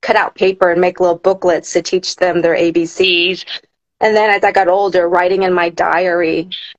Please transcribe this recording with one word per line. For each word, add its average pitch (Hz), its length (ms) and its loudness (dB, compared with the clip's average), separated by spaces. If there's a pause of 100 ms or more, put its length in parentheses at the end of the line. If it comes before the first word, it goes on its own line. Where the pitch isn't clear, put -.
cut 226 140 0
out 202 200 -2
paper 190 360 0
and 170 80 0
make 180 200 0
little 175 180 2
booklets 180 560 -2
to 170 80 0
teach 185 360 -4
them 175 240 0
their 170 120 2
A 170 160 2
B 170 160 0
Cs. 175 580 -2 (580)
And 214 140 2
then 214 140 2
as 202 140 0
I 202 80 2
got 196 160 2
older, 180 420 2
writing 180 340 0
in 185 100 0
my 170 160 0
diary, 170 800 -2 (300)